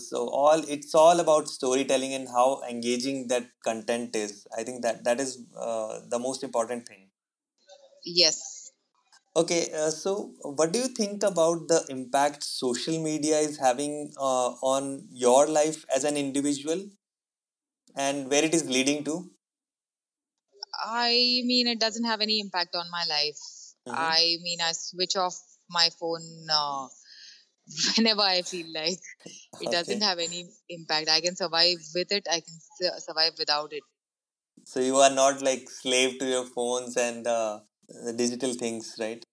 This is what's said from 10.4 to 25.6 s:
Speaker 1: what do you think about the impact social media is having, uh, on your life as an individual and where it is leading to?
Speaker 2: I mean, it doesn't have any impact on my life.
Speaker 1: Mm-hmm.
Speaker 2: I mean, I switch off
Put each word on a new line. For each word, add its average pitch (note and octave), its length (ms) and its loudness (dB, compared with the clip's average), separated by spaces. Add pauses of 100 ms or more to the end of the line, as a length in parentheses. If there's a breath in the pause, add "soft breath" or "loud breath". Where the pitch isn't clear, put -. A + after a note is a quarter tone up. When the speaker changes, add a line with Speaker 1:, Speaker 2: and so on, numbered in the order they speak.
Speaker 1:
what D3 300 0
do A3 60 2
you B3+ 100 -2
think G#3 340 -4
about E3+ 460 2
the E3 200 4
impact C#3 560 0
social D#3+ 580 -2
media D#3 360 0
is D3+ 200 0
having, D3 600 0
uh, B2+ 320 2 (120)
on C#3 480 0
your B2+ 360 6
life D#3 380 2 (100)
as C3+ 100 2
an D3 120 0
individual C#3+ 680 -2 (1120)
and C#3 340 -2
where D3+ 140 6
it D#3+ 100 2
is D3+ 140 2
leading C3+ 360 2
to? E3 260 -6 (1500)
Speaker 2:
I A#3+ 600 2
mean, B3 220 4
it A#3 140 -2
doesn't A3 240 0
have A3 160 0
any G#3+ 200 0
impact F#3 340 -4
on F3 160 -6
my E3+ 180 -4
life. D3 300 -2 (500)
Speaker 1:
Mm-hmm. A#2 100 -8
Speaker 2:
I E3 440 2
mean, F3 180 -6
I E3 120 0
switch F3+ 440 -4
off F3+ 220 0 (300)